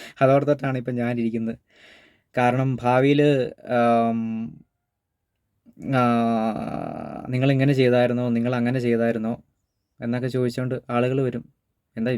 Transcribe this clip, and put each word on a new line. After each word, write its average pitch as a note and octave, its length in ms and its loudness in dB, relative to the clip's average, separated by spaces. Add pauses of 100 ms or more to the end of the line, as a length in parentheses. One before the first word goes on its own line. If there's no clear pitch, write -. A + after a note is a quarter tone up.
(220)
അതോർത്തിട്ടാണ് C3+ 600 2
ഇപ്പം B2 140 -6
ഞാനിരിക്കുന്നത്. A#2 600 -4 (840)
കാരണം B2+ 320 2 (120)
ഭാവിയിൽ, C3 400 4 (560)
ആം, A#2 420 2 (1800)
ആ, B2 40 4 (1300)
"നിങ്ങളിങ്ങനെ C3+ 480 2
ചെയ്തായിരുന്നോ, B2 500 4
നിങ്ങളങ്ങനെ A#2+ 500 0
ചെയ്തായിരുന്നോ?" A2+ 540 0 (680)
എന്നൊക്കെ B2 360 -4
ചോദിച്ചുകൊണ്ട് B2+ 400 -2 (140)
ആളുകൾ B2 320 0
വരും. A#2+ 220 -4 (540)
എന്താ, A2+ 200 -2